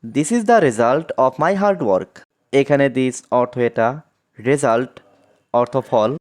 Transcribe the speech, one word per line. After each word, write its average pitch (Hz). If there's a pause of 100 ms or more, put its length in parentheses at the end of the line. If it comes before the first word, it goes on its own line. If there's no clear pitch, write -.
(160)
This 147
is 240 (100)
the 233 (100)
result 123 (180)
of 131 (120)
my 180
hard 202 (100)
work। 95 (480)
এখানে 139 (120)
this 127 (240)
অর্থ 123 (160)
এটা, 113 (640)
result 131 (680)
অর্থ 120 (160)
ফল 113 (120)